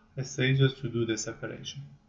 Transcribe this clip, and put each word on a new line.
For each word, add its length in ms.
stages 520
to 140
do 160
the 140
separation 640